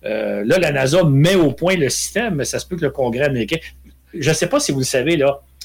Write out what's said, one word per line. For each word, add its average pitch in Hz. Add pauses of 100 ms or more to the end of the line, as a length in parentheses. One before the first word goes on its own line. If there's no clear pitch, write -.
euh, 107
là, 143
la 170
nasa 139
met 151
au 160
point 180
le 147
système, 208
mais 131
ça -
se -
peut 175
que 160
le 139
Congrès 127
américain, 131 (540)
je 160
sais 165
pas 277
si 285
vous 135
le 131
savez, 139
là, 139 (240)